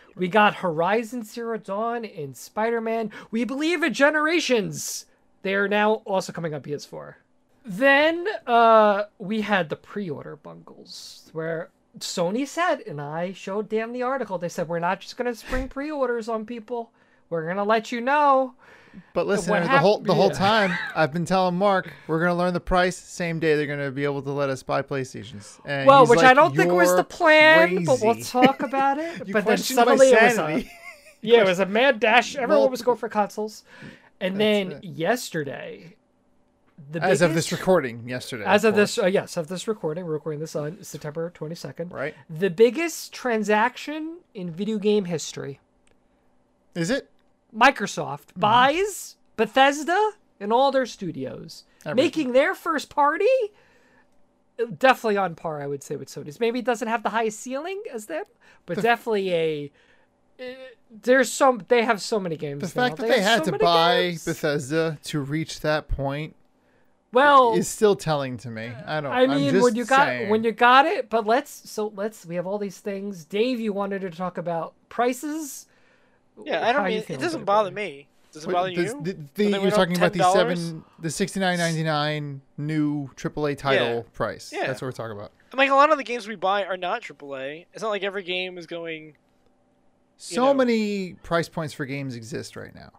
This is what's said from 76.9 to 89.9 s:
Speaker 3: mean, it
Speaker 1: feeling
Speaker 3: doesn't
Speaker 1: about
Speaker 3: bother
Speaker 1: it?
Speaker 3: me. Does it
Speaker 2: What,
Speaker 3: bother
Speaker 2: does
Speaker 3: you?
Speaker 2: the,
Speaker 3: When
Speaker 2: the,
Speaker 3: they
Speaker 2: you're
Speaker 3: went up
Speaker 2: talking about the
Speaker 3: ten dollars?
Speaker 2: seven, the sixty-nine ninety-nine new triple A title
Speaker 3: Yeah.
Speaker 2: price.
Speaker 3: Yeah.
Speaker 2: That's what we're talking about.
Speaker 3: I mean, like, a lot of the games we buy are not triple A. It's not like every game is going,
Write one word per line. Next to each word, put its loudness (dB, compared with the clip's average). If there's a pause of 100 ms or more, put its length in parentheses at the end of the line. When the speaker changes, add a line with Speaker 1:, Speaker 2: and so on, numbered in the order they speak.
Speaker 3:
mean, -4
it -8
Speaker 1:
feeling -8
Speaker 3:
doesn't -6
Speaker 1:
about -2
Speaker 3:
bother 2
Speaker 1:
it? -12
Speaker 3:
me. -12 (240)
Does -18
it -12
Speaker 2:
What, -2
Speaker 3:
bother -2
Speaker 2:
does -4
Speaker 3:
you? -12
Speaker 2:
the, -6
Speaker 3:
When -16
Speaker 2:
the, 0
Speaker 3:
they 2
Speaker 2:
you're 0
Speaker 3:
went 2
up 4
Speaker 2:
talking 2
about 2
the -4
Speaker 3:
ten 4 (100)
dollars? 2
Speaker 2:
seven, -10 (140)
the -6
sixty-nine -2
ninety-nine -2 (180)
new -2
triple -6
A -2
title 0
Speaker 3:
Yeah. -6 (100)
Speaker 2:
price. -8
Speaker 3:
Yeah. -4
Speaker 2:
That's -6
what -6
we're -8
talking -12
about. -16 (220)
Speaker 3:
I -8
mean, 2
like, -2
a 4
lot 6
of 2
the -8
games -8
we -10
buy 0
are -6
not -6
triple -14
A. -12
It's -12
not -4
like -4
every -6
game -6
is -16
going, -12 (1000)